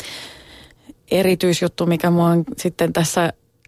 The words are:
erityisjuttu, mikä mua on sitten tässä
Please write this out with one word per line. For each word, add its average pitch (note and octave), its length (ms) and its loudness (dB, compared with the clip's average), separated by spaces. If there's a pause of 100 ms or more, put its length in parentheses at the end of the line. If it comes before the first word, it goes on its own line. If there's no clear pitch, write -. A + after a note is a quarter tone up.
(1120)
erityisjuttu, F3+ 720 0
mikä E3+ 240 2
mua E3+ 180 4
on E3+ 160 2 (140)
sitten E3+ 360 -2
tässä E3+ 400 0 (340)